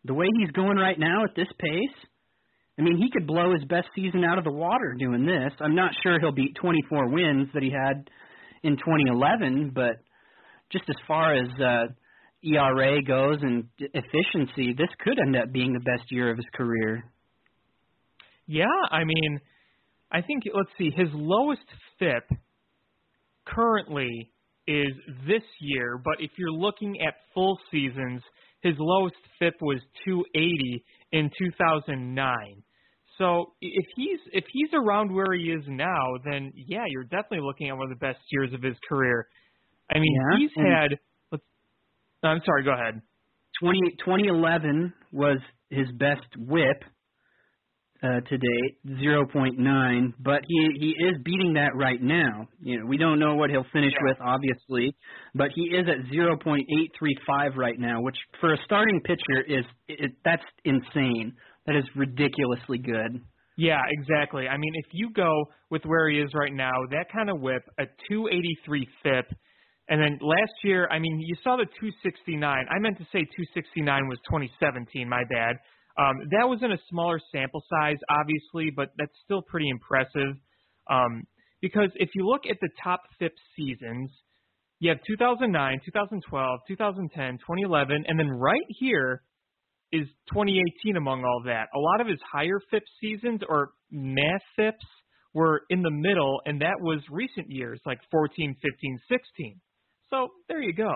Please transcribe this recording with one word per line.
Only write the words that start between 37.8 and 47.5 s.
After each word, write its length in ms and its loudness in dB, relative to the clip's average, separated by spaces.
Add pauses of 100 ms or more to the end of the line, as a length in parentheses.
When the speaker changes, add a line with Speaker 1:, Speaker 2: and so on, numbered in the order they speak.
Speaker 2:
of 60 -12
the 80 -4
best 140 -6 (100)
years 240 0
of 80 -10
his 140 -4 (120)
career. 380 2 (680)
I 40 2
mean, 160 4 (160)
Speaker 1:
Yeah, 80 6
Speaker 2:
he's 180 2
Speaker 1:
and 100 4
Speaker 2:
had, 320 4 (320)
let's, 140 -10 (760)
I'm 240 2
sorry, 180 4
go 80 2
ahead. 300 -4 (580)
Speaker 1:
Twenty, 200 2 (220)
twenty 260 2
eleven 680 2 (180)
was 260 2 (300)
his 180 -2 (120)
best 280 0 (120)
whip, 440 2 (1200)